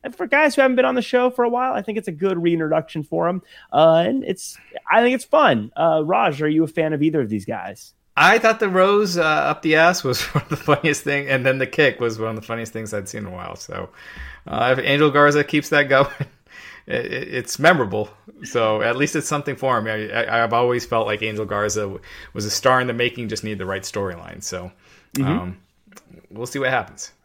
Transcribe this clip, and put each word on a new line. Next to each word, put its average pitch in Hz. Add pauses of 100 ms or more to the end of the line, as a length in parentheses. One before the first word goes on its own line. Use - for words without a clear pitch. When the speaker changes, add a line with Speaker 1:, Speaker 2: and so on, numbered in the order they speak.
Speaker 1:
And 247
for 359
guys 294
who 277
haven't 262
been 254
on 254
the 247
show 247
for 247
a 240
while, 247
I 202
think 214
it's 208
a 180
good 175
reintroduction 160
for 165
him. 185 (300)
Uh, 160
and 262
it's, - (340)
I 220
think 247
it's 240
fun. 143
Uh, 160
Raj, 175
are 151
you 156
a 156
fan 156
of 147
either 156
of 113
these 104
guys? 98 (200)
Speaker 2:
I 185
thought 220
the 214
rose, 190
uh, 170
up 151
the 156
ass 175
was 127
<laughs> -
one 151
of -
the 151
funniest 147
thing, 143
and 131
then 131
the 131
kick 143
was 113
one 110
of 110
the 107
funniest 113
things 110
I'd 101
seen 107
in 90
a -
while. 87
So, - (580)
uh, 127
if 131
Angel 143
Garza 147
keeps 143
that 147
going, 135 (400)
<laughs> -
it, -
it, -
it's -
memorable. 123 (340)
So 110
at 117
least 143
it's 143
something 143
for 127
him. 110
I, 107 (140)
I, 117
I've 113
always 123
felt 113
like 107
Angel 107
Garza 104
w-, 98 (340)
was 104
a 107
star 127
in 123
the 123
making, 120
just 107
needed 107
the 95
right 95
storyline. 87
So, 90 (440)
Speaker 1:
Mm-hmm. 135
Speaker 2:
um, 90 (720)
we'll 113
see 143
what 135
happens. - (120)